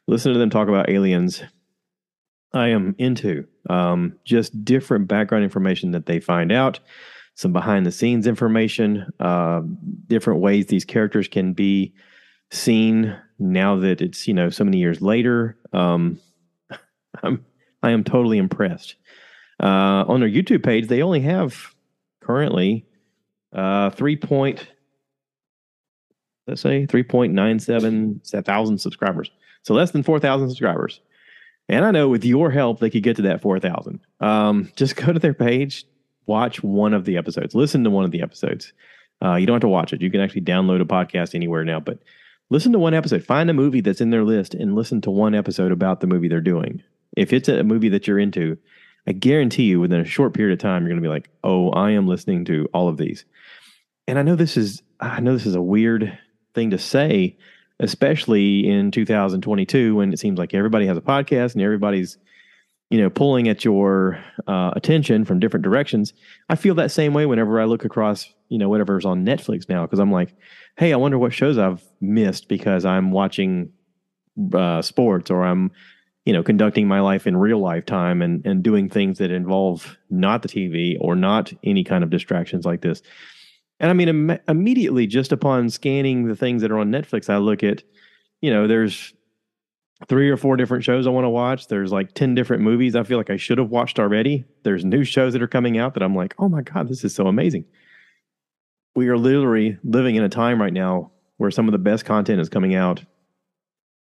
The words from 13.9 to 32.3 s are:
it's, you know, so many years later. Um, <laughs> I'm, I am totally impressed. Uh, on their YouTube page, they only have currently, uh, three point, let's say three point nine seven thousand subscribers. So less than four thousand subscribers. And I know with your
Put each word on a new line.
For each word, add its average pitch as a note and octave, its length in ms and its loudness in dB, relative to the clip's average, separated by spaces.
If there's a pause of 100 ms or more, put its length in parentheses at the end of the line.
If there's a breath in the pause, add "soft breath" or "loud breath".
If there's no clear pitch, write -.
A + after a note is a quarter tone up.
it's, - 260 -6
you A2+ 60 0
know, F2 160 2
so G#2+ 140 -2
many G2 140 2
years E2+ 240 0
later. A#2 560 0 (160)
Um, F2 460 0 (520)
<laughs> - 520 -18
I'm, - 220 -4 (380)
I A#2+ 80 2
am A2 120 2
totally A#2+ 340 2
impressed. F#2+ 580 -4 (640 soft breath)
Uh, G2 460 2
on B2 140 2
their A2+ 80 2
YouTube E3+ 340 2
page, A2+ 240 0
they B2 140 0
only E3 200 0
have D#3 540 -4 (460)
currently, A2+ 640 0 (680)
uh, G2 360 -2
three C#3+ 260 -2
point, C3+ 520 -2 (1800)
let's B2+ 140 -8
say C#3 240 0
three B2 180 2
point B2 300 2
nine G#2+ 260 2
seven A2 640 -2
thousand G2+ 540 -2
subscribers. - 520 -4 (320 soft breath)
So A2 100 0
less E3 180 4
than C#3+ 120 0
four D#3 160 2
thousand C3+ 300 0
subscribers. A#2+ 520 -4 (680 soft breath)
And D3 140 2
I A3 80 4
know D3+ 160 4
with A#2 160 2
your C3+ 280 4